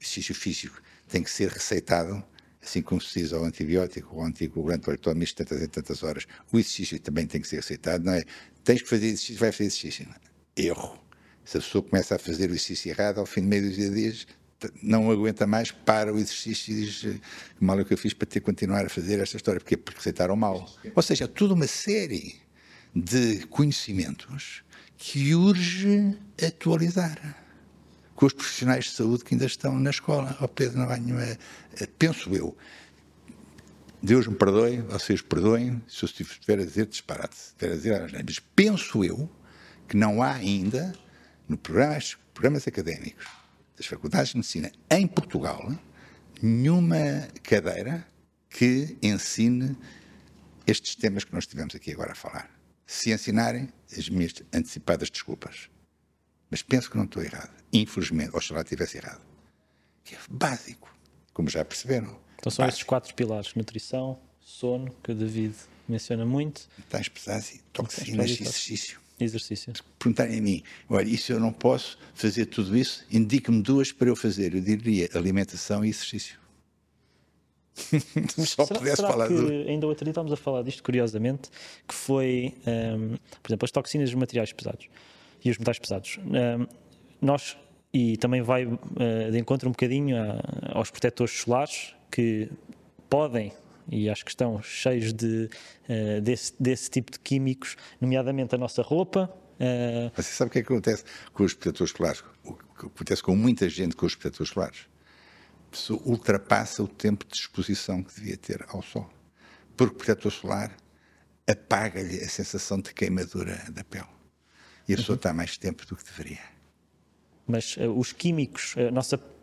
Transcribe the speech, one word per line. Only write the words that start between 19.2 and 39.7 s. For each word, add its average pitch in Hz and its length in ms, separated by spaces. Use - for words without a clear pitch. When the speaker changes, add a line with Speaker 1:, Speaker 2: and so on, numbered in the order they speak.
Speaker 1:
esta - 160
história?" 92 240
Porquê? - 160
Porque - 220
receitaram 90 380
mal. 95 380
Ou 175 80
seja, 135 260
toda 202 240
uma 160 140
série 170 720
de 104 540
conhecimentos 117 1120
que 143 380
urge 190 800
atualizar 165 760
com - 100
os 135 80
profissionais 127 540
de - 60
saúde 120 320
que - 100
ainda 120 100
estão 135 340
na 135 120
escola. 139 500
Ó 135 60
Pedro, 127 320
não 127 100
há 123 80
nenhuma, 120 280
eh, - 640
penso 156 360
eu, - 220
Deus 110 240
me 107 100
perdoe, 113 460
vocês 101 380
perdoem, 117 680
se - 160
eu 87 40
estiver - 520
a 95 40
dizer 95 220
disparate, - 500
se - 120
estiver - 240
a - 40
dizer 98 180
asneira, 78 320
mas - 120
penso 190 640
eu 117 240